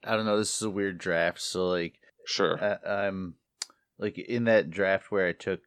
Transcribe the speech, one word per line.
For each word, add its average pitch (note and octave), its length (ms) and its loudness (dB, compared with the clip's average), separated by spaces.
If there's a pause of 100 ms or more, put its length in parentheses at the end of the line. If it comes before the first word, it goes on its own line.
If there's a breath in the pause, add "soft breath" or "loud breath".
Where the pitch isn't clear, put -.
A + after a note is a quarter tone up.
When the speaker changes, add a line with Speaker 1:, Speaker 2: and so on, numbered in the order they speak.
Speaker 1:
I A2+ 120 -2
don't A2 100 -2
know. G#2 120 2
This G#2+ 180 -2
is - 60 -6
a A2 80 -2
weird G2 280 -4
draft, E2+ 420 0
so, F#2 280 -2
like, F2 320 -2 (240 soft breath)
Speaker 2:
Sure. E2+ 360 0
Speaker 1:
I, G#2 240 -2
I'm, F#2+ 520 -4 (600 soft breath)
like, G2+ 200 -4
in A#2+ 260 -2
that G#2+ 260 6
draft F#2+ 420 0
where F#2+ 160 4
I E2+ 40 2
took - 340 -4